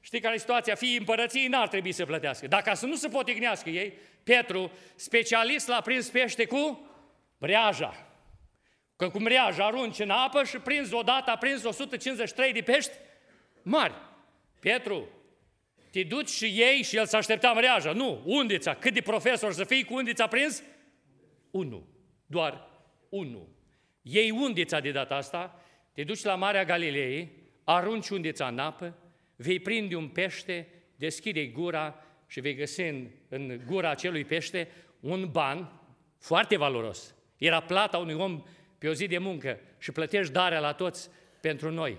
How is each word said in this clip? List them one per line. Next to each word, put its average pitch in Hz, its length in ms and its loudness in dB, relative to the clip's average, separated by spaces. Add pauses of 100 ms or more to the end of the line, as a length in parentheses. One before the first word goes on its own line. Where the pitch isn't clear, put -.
"Știi - 200 -6
care 226 140 0
e 220 40 -2
situația? 226 360 0
Fiii 240 240 0
împărăției 233 480 0
n-ar 247 220 2
trebui 185 240 -2
să 175 120 -2
plătească." 143 420 -4
Dar 190 160 4
ca 214 120 2
să 226 120 -4
nu 294 80 -2
se 294 140 -4
potignească 233 640 -2
ei, 190 220 -4 (300)
Petru, 226 500 4 (220)
specialist, 233 760 2
l-a 240 120 2
prins 233 280 0
pește 233 360 2
cu 285 460 0 (480)
mreaja. 180 720 2 (880)
Că 185 120 -2
cu 190 100 -4
mreaja 214 460 4
arunci 226 340 -2
în 202 120 -2
apă 269 340 4
și 262 120 -6
prinzi 254 380 -2
odată, 247 360 2
a 226 60 2
prins 254 280 -2
o 226 80 0
sută - 240 -6
cincizeci 233 320 -4
și - 60 -10
trei 262 180 2
de 226 80 0
pești 254 300 2 (720)
mari. 233 300 2 (680)
"Petru, 202 480 0 (840)
te 185 120 -2
duci 226 260 -4
și 214 300 -2
iei", 254 240 6
și 196 140 -2
el 220 100 4
s-a 214 120 2
așteptat 220 360 4
mreaja. 220 380 4
Nu, 208 320 -2
undița. 196 500 0
Cât 233 200 0
de 240 60 4
profesor 214 520 0
să 175 120 -2
fii, 262 200 2
cu 226 100 -6
undița 233 320 0
prins? 254 360 0 (880)
Unu. 123 360 -6 (400)
Doar 151 420 -4 (400)
unu. 120 400 -10 (540)
Iei 208 280 2
undița 196 500 0
de 139 100 -4
data 135 240 -4
asta, 175 480 -8 (300)
te 147 100 -10
duci 156 200 -6
la 202 120 0
Marea 190 300 2
Galilei, 151 680 -2 (340)
arunci 180 440 2
undița 160 380 -4
în 120 120 -4
apă, 160 400 -6 (380)
vei 175 240 -2
prinde 208 360 -2
un 160 120 -6
pește, 175 600 -6 (280)
deschide-i 151 560 -4
gura 156 520 -4 (240)
și - 120 -10
vei 139 140 -4
găsi 143 260 -6
în, 147 260 -4 (220)
în 127 380 -8
gura 170 240 0
acelui 151 340 -4
pește 165 440 -4 (320)
un 185 320 -4
ban 151 400 -2 (480)
foarte 202 360 2
valoros. 120 580 -2 (240)
Era 165 220 4
plata 180 380 2
unui 165 160 -4
om 170 280 -2 (360)
pe 147 120 -4
o - 20 0
zi 160 140 -2
de 175 120 0
muncă 175 400 -4 (200)
și - 140 -10
plătești 160 400 0
darea 175 280 4
la 147 120 0
toți 175 360 -4 (320)
pentru 151 300 -2
noi. 156 280 -4